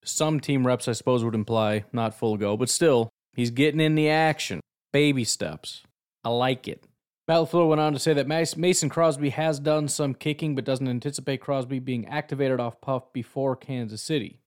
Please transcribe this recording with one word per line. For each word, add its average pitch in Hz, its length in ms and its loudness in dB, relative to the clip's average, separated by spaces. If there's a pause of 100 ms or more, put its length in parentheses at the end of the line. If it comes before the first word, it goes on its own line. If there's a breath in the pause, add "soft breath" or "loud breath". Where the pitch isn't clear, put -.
Some 156 380 0
team 135 260 0
reps, 127 220 0
I 120 40 0
suppose, 120 300 0
would 113 120 -2
imply 107 580 0
not 113 220 -2
full 107 240 -2
go, 104 180 0
but 120 140 -2
still, 127 400 4 (240)
he's 120 160 -2
getting 139 280 2
in 156 180 4
the 151 120 4
action. 156 520 0 (340)
Baby 143 300 4
steps. - 580 -8 (420)
I 117 60 -2
like 127 360 0
it. - 200 -12 (420)
Matt 165 120 4
LaFleur 165 280 4
went 156 140 4
on 151 100 2
to 139 60 -2
say 156 160 2
that 139 120 0
Mas-, 156 300 -2
Mason 165 320 2
Crosby 147 400 2
has 156 320 -2
done 151 280 0
some 139 260 -2
kicking, 151 400 -4
but 131 100 -4
doesn't 135 240 -2
anticipate 135 540 -4
Crosby 135 380 -4
being 127 260 -4
activated 139 520 -2
off 120 220 -4
puff 131 320 -4
before 131 440 -4
Kansas 117 440 -8
City. 135 460 -4